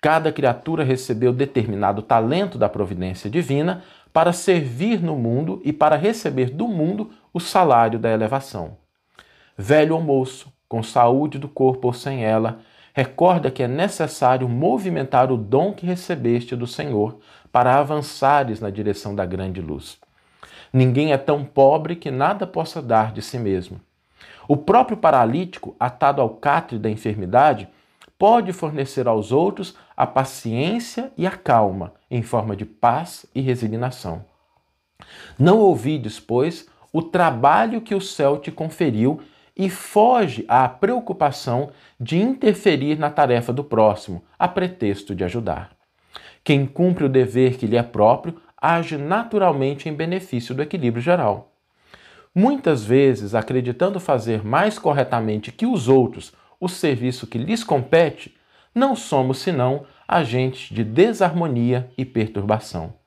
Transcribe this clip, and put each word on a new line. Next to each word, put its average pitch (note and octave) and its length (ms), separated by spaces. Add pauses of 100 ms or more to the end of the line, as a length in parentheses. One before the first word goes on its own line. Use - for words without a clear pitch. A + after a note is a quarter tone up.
Cada D#3+ 300
criatura D3 520
recebeu B2+ 480
determinado G#2+ 680
talento B2+ 560
da G#2 100
providência F#2 640
divina D3+ 540 (280)
para E3+ 220
servir F3 720
no D#3+ 120
mundo C#3 480
e D3+ 80
para D3+ 240
receber D3 540
do E3+ 180
mundo G3+ 440 (200)
o F3+ 80
salário A#2 600
da A2+ 120
elevação." A2 640 (840)
Velho D3+ 380
ou D#3+ 60
moço, C3+ 520 (140)
com A2+ 160
saúde C3 560
do C#3+ 80
corpo C3 400
ou B2 60
sem C3 300
ela, A2 360 (340)
recorda D#3+ 560
que C3 140
é B2 40
necessário C3 800
movimentar C#3 840
o B2+ 60
dom C3 360
que - 120
recebeste C3 680
do A#2+ 120
Senhor A#2+ 520 (320)
para B2+ 240
avançares C#3 840
na A2 100
direção G2+ 460
da G2 100
grande F#2+ 360
luz. D2+ 360 (720)
Ninguém C3 420
é C3+ 40
tão D3 260
pobre D3+ 520
que D#3 160
nada F3 340
possa E3 360
dar A2+ 300
de G#2+ 100
si B2 180
mesmo. F#2+ 420 (680)
O D3 80
próprio A3+ 420
paralítico, D3+ 800
atado C#3 420
ao A2+ 80
catre C#3+ 480
da A2 120
enfermidade, G#2+ 800 (500)
pode A3 340
fornecer C#3 560
aos A2 240
outros F3+ 440 (200)
a B2+ 120
paciência E3+ 1120
e E3+ 100
a F#3+ 40
calma, G2 600 (160)
em B2 120
forma A2 340
de G#2 100
paz B2 680
e C3 80
resignação. A#2 840 (1120)
Não F3 220
ouvides, C#3 600
pois, C#3 480 (240)
o D#3+ 100
trabalho E3 800
que A3+ 120
o G3 80
céu D3 360
te D3+ 140
conferiu D3+ 720 (340)
e F#3+ 140
foge G#3 800
à B2 200
preocupação D#3 1040 (300)
de D#3 200
interferir F#3+ 800
na D3+ 120
tarefa B2+ 440
do C#3+ 100
próximo, G#2+ 600 (140)
a F3 100
pretexto F3+ 640
de F3 100
ajudar. F#2 480 (720)
Quem C#3 220
cumpre F3 380
o C#3 60
dever B2+ 480
que A#2 100
lhe A2 100
é A#2 60
próprio, C#3 560 (200)
age E3 380
naturalmente E3 920
em D3+ 40
benefício D#3+ 600
do C3+ 60
equilíbrio B2+ 400
geral. C3 500 (840)
Muitas F#3 500
vezes, A2+ 500
acreditando C3 640
fazer A2+ 460
mais E3+ 320
corretamente A#2 760
que - 140
os G3 220
outros B2 460 (260)
o F3+ 80
serviço B2+ 600
que - 100
lhes G3+ 260
compete, D3+ 720 (380)
não C4 220
somos C3 440
senão C#3 460 (220)
agentes B2+ 640
de A2+ 100
desarmonia C#3 1120
e C3 80
perturbação. G#2+ 880 (140)